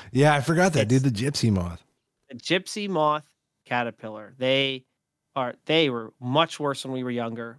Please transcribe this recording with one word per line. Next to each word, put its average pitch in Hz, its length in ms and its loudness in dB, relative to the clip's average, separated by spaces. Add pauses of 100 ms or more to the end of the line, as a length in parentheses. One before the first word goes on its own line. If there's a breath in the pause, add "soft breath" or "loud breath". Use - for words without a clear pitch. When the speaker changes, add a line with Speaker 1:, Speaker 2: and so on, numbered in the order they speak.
(120)
Speaker 1:
Yeah, 147 220 6
I 143 60 2
forgot 165 340 2
that, 117 180 2
Speaker 2:
It's 131 100 4
Speaker 1:
dude. 131 120 2
The 104 100 -4
gypsy 135 260 0
moth. 87 320 -2 (460)
Speaker 2:
the 131 80 -16
gypsy 190 520 -4
moth 151 360 0 (400)
caterpillar. 110 720 -6
They 131 460 0 (500)
are, 127 200 -4 (100)
they 156 240 2
were 113 320 -6
much 143 400 0
worse 139 240 -4
when 131 80 -8
we 131 100 -6
were 123 80 -4
younger, 117 480 -6